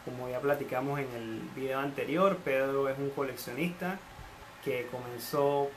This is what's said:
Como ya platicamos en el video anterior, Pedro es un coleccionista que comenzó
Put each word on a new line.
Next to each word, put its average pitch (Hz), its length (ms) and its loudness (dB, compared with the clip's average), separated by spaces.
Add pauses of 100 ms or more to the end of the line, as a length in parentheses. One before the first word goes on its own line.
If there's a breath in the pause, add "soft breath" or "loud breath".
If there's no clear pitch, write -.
Como 127 240 -6
ya 127 100 -2
platicamos 139 600 2
en 127 120 -2
el 113 280 -6 (160)
video 135 240 0
anterior, 143 640 4
Pedro 135 440 4
es 135 80 0
un 139 140 0
coleccionista 147 880 -2 (680)
que 123 220 0
comenzó 139 920 2